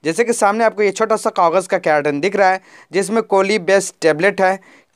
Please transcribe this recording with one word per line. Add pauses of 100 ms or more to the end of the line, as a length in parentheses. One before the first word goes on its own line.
जैसे
कि
सामने
आपको
ये
छोटा
सा
कागज़
का
कार्टन
दिख
रहा
है (320)
जिसमें
कोली
बेस्ट
टैबलेट
है। (400)